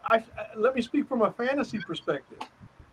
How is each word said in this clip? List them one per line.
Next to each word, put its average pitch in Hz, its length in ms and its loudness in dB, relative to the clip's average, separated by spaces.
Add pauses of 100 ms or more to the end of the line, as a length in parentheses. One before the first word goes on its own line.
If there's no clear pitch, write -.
I, 226 180 4 (320)
let 240 200 2
me 240 80 2
speak - 240 0
from 240 160 2
a 190 80 4
fantasy 247 480 -2
perspective, - 580 -6 (560)